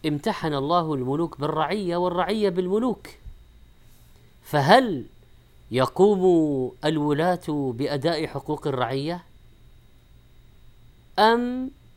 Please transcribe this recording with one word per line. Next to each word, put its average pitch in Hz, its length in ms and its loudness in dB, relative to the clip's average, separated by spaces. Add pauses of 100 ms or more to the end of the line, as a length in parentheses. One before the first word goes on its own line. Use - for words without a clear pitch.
امتحن 151 480 -2
الله 156 400 0
الملوك 139 460 -4
بالرعية 160 560 -2
والرعية 180 520 0
بالملوك، 190 580 -2 (1400)
فهل 160 600 4 (680)
يقوم 160 1000 2 (120)
الولاة 151 920 0
بأداء 147 500 -2
حقوق 151 400 -6
الرعية 135 580 -4 (1900)
أم 240 520 2 (260)